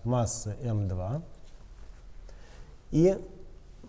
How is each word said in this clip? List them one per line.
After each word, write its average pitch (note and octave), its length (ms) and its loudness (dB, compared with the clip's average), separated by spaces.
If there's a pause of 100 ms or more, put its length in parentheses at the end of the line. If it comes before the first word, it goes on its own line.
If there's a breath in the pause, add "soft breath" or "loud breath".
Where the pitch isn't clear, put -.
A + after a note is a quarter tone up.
массы A#2 580 2
М G#2+ 260 2
два. F#2+ 340 0 (1700 soft breath)
И F3+ 260 8 (720)